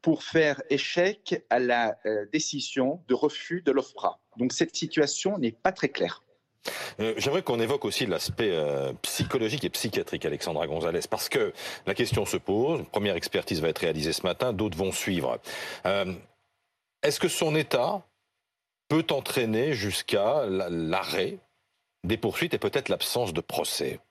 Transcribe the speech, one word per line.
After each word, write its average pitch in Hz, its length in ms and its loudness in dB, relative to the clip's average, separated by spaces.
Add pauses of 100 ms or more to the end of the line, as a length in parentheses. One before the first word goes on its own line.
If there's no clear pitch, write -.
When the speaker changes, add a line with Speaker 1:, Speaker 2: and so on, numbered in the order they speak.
Speaker 1:
pour 160 220 2
faire 151 480 4
échec 175 800 2
à 120 80 4
la, 120 480 2
euh, 107 260 0
décision 139 760 0
de 127 60 4
refus 156 520 0
de 139 60 4
l'ofpra. - 480 -2 (160)
Donc 120 160 0
cette - 240 -2
situation 165 600 0
n'est 123 140 0
pas 185 220 -2
très 160 160 -2
claire. - 340 -2 (800)
Speaker 2:
Euh, 110 160 0
j'aimerais 151 260 0
qu'on 120 160 0
évoque 117 260 0
aussi 113 220 0
l'aspect, 98 460 0
euh, 71 400 0 (100)
psychologique - 600 0
et 87 60 0
psychiatrique, - 540 -4
Alexandra 78 440 -2
Gonzalez, 82 320 0 (100)
parce - 180 -2
que 107 240 2 (340)
la 87 80 -2
question 113 300 0
se - 120 -2
pose, 123 440 2
une - 60 -8
première 101 300 0
expertise 85 440 -2
va 80 80 2
être 78 100 0
réalisée 78 340 0
ce - 100 -2
matin, 113 300 0
d'autres 95 260 -2
vont 95 140 0
suivre. 67 480 -2 (460)
Euh, 95 260 0 (880)
est-ce 147 160 2
que 180 100 2
son 160 280 2
état 156 460 2 (880)
peut 160 220 2
entraîner 127 640 0
jusqu'à 107 720 0
la, 95 240 0
l'arrêt 90 680 -2 (680)
des 101 120 0
poursuites 117 380 0
et - 40 -2
peut-être - 320 0
l'absence 110 420 -2
de 80 80 0
procès ? - 580 -4 (120)